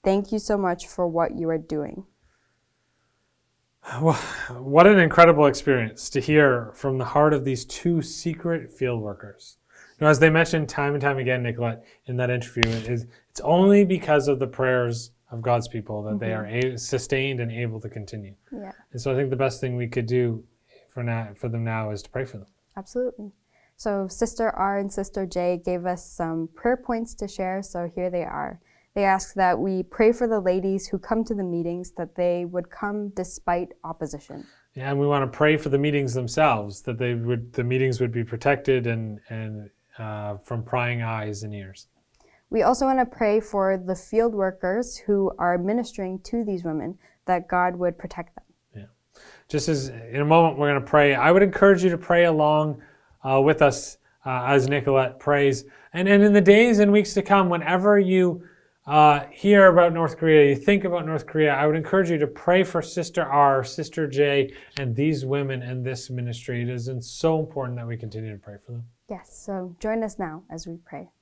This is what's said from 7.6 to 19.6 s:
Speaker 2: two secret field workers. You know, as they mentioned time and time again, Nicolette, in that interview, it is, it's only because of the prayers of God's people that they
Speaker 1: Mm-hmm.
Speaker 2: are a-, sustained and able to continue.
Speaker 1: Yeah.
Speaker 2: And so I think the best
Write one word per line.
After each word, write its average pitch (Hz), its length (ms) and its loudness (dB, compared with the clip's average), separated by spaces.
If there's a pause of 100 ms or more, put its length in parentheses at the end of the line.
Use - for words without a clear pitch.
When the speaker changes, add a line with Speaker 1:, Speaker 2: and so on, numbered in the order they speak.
Speaker 2:
two 170 360 -2
secret 165 680 -8
field 123 300 -4
workers. 101 560 -14 (420)
You 151 60 0
know, 151 60 8
as 131 80 4
they 156 100 8
mentioned 160 400 2
time 143 240 -4
and 139 80 -4
time 139 180 0
again, 127 240 -2
Nicolette, 117 400 -4 (220)
in 123 120 -6
that 123 120 -2
interview, 120 360 -2
it 113 240 -6
is, 120 160 -6 (240)
it's - 120 -14
only 196 440 4
because 156 420 0
of 135 120 -2
the 131 80 -4
prayers 123 640 -2 (200)
of 117 100 -12
God's 120 260 0
people 107 360 -10
that 104 160 -6
they 92 100 -4
Speaker 1:
Mm-hmm. 104 380 -4
Speaker 2:
are 127 60 -6
a-, 117 40 -12
sustained 131 640 -4
and 117 120 -6
able 113 280 -8
to 107 100 -14
continue. 101 440 -14 (180)
Speaker 1:
Yeah. 196 200 -14 (200)
Speaker 2:
And 123 80 -12
so 135 120 -4
I 127 40 0
think 135 140 -2
the 131 60 -4
best 123 260 -4